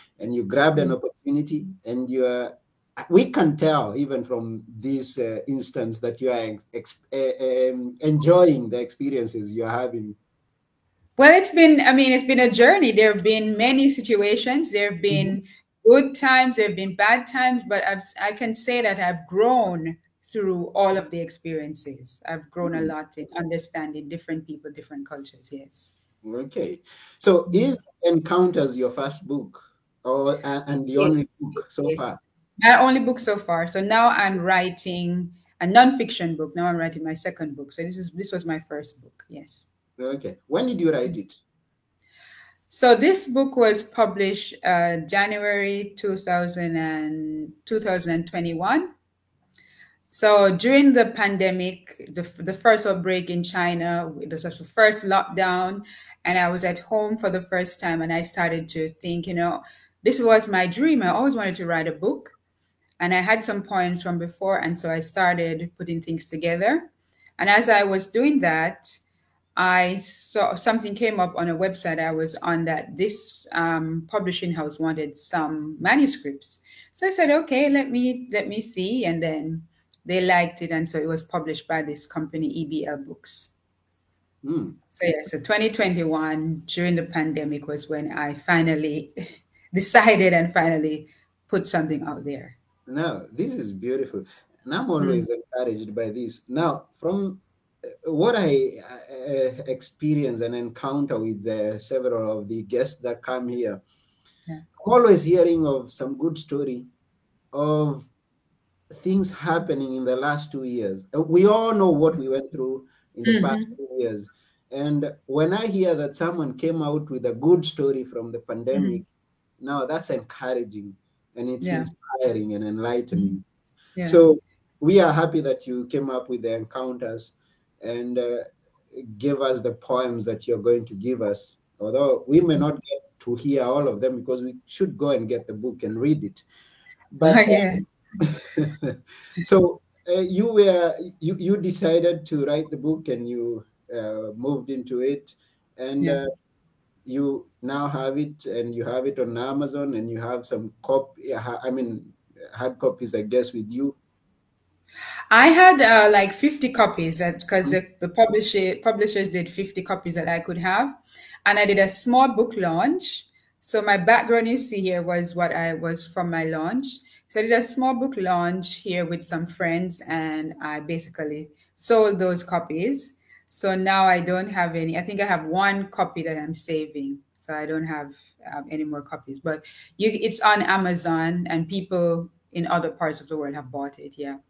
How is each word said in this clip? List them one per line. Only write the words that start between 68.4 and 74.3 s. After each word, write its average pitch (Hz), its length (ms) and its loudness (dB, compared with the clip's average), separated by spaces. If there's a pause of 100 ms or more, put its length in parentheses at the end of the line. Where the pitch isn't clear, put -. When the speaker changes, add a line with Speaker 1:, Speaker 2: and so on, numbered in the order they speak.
Speaker 2:
I 180 400 2
saw - 580 -2
something 214 400 -2
came 220 240 0
up 180 180 0
on 170 120 -2
a 165 60 -2
website 180 440 -2
I 160 140 -2
was 160 240 -4
on 165 280 -2
that 156 320 -6
this, - 540 -4
um, 165 580 -2
publishing 180 440 -4